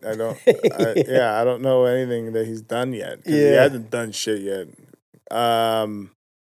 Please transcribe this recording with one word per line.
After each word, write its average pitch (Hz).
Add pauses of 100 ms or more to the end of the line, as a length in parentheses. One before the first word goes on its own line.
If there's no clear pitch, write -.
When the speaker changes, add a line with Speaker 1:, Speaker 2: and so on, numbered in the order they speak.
Speaker 1:
I, 113
I 110
don't, 113
Speaker 2:
<laughs> -
Speaker 1:
I, 175
yeah, 120
I 117
don't 123
know 131
anything 123
that 110
he's 113
done 120
yet. -
'Cause 170
he 147
Speaker 2:
Yeah. 139
Speaker 1:
hasn't 127
done 117
shit 107
yet. 98 (680)
Um, 113 (300)